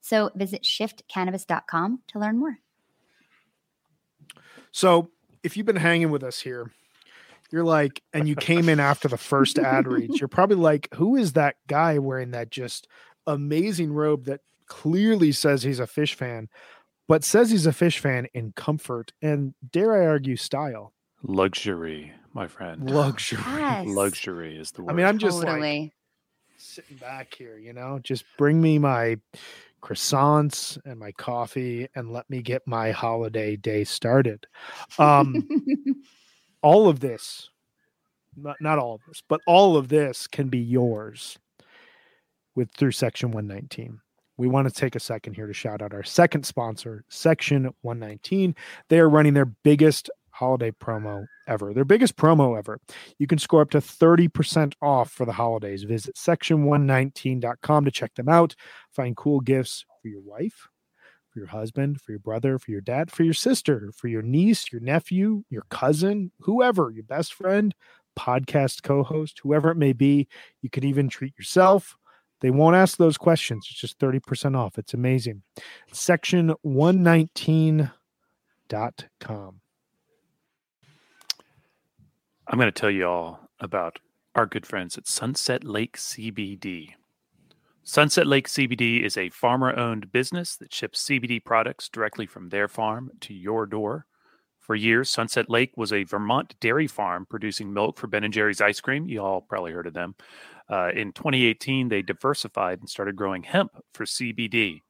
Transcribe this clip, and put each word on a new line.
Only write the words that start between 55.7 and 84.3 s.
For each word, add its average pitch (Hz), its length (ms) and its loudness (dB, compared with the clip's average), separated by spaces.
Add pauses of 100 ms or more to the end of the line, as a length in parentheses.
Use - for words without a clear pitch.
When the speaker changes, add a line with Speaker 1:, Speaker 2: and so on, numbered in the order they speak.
Speaker 2:
Visit 110 340 -6
section 160 480 0
one 147 220 4
nineteen 131 520 0
dot 120 220 -6
com 151 240 4
to 135 60 2
check - 240 -8
them 123 120 -4
out. 170 280 6 (360)
Find 123 240 -4
cool 147 240 0
gifts 131 460 -2 (160)
for 117 60 -14
your 104 140 -16
wife, 110 460 -12 (600)
for - 80 -18
your 98 120 -14
husband, 131 520 -6
for - 100 -18
your 107 80 -12
brother, 120 380 -2
for - 140 -10
your 101 100 -6
dad, 135 300 -4
for - 120 -4
your 165 120 2
sister, 127 600 0
for - 120 -8
your 113 160 -4
niece, 170 480 2
your 117 100 -10
nephew, 185 720 -2
your 107 180 -10
cousin, 180 720 0
whoever, 214 500 2
your 110 140 -14
best 147 320 -6
friend, 196 400 0 (420)
podcast 131 640 -2
co-host, 147 640 -2
whoever 151 260 2
it 165 80 0
may 139 160 4
be. 139 340 2 (360)
You 123 80 -8
can 131 120 -6
even 139 260 0
treat - 280 -12
yourself. 185 580 4 (460)
They 131 100 2
won't 156 240 6
ask 185 220 6
those 165 200 6
questions. 143 520 0
It's - 100 -16
just - 200 -12
thirty 131 200 0
percent 135 360 -4
off. 117 220 -2
It's - 180 -12
amazing. 120 480 -2 (500)
Section 170 600 2 (100)
one 156 400 4
nineteen 160 880 4 (760)
dot 110 380 -8 (140)
com. 98 420 -14 (2750)
Speaker 3:
I'm 117 120 -2
gonna 113 140 4
tell 107 180 0
you 92 160 0
all 85 420 -6 (120)
about 87 380 -6 (360)